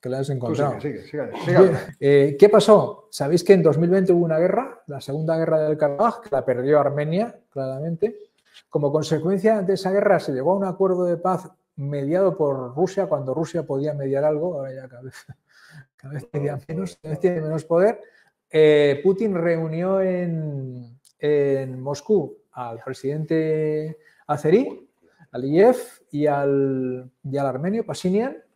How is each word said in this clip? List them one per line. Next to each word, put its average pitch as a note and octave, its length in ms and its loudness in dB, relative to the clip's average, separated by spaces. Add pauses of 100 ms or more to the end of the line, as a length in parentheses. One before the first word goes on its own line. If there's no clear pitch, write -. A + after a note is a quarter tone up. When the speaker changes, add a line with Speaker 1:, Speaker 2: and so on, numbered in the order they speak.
Speaker 1:
que - 80 -12
la C3 120 -6
has C3+ 80 -4
Speaker 2:
Tú C#3+ 60 -4
Speaker 1:
encontrado. C#3 460 -4
Speaker 2:
sigue, C3 220 -8
sigue, C#3 280 -10 (140)
sigue, F3 140 2
Speaker 1:
Bien, F3+ 180 6
Speaker 2:
sigue. - 220 -12
Speaker 1:
eh, C#3+ 400 4
¿qué G#3 100 10
pasó? G#3 640 4
Sabéis D#3 320 0
que G3 120 6
en F3+ 100 4
dos D3 120 4
mil E3+ 140 0
veinte F#3+ 220 2
hubo F3 120 4
una D#3+ 140 -2
guerra, G#3+ 480 -2
la C#3+ 140 -12
Segunda D#3 360 -4
Guerra D#3+ 260 0
del D3+ 140 0
Karabaj, D3+ 440 0
que - 100 -20
la C3 140 -2
perdió C3 340 2
Armenia, D3 580 -2 (140)
claramente. D3+ 720 -6 (500)
Como D3 220 -2
consecuencia F3 680 0
de F#3+ 120 0
esa F#3 160 -4
guerra G3+ 300 2
se - 100 -8
llegó C3+ 220 -2
a G3 60 0
un G3 60 -2
acuerdo F#3 420 -2
de F3 100 0
paz F3 340 -4 (260)
mediado D3 600 -2
por C3 400 -2
Rusia, F#3 320 -2
cuando C3 260 -4
Rusia D#3+ 300 -4
podía C#3+ 300 -4
mediar C#3 280 -2
algo, D3+ 320 0
ahora C3+ 180 -10
ya C3 160 -16
cada B2 140 -20
vez, C3 120 -16 (440)
<laughs> - 380 -20
cada C3+ 180 -18
vez C#3+ 180 -12
media C#3+ 240 -4 (120)
menos, F3 340 -8
cada D#3 120 -12
vez - 60 -10
tiene F3+ 200 0
menos D#3 240 -4
poder. F#3+ 360 2 (480)
Eh, D3 540 6
Putin G3 320 2
reunió E3+ 680 -2
en, D3 1000 -6 (180)
en C#3 640 0
Moscú C#3+ 540 -2 (160)
al A#2 320 -12
presidente D#3 1120 -4 (300)
azerí, - 600 0 (440)
Aliyev, D#3+ 440 4 (360)
y D3 160 0
al, C3+ 840 -2 (140)
y C#3 140 -6
al C#3 80 -2
armenio F3 380 -4
Pashinyan A3+ 520 -2 (200)